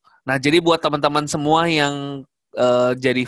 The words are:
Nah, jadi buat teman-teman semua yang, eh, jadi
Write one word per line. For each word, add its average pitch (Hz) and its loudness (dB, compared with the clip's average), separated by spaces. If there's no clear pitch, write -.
Nah, 131 -2
jadi 147 2
buat 165 2
teman-teman 147 0
semua 160 0
yang, 143 -2
eh, 123 2
jadi 127 -2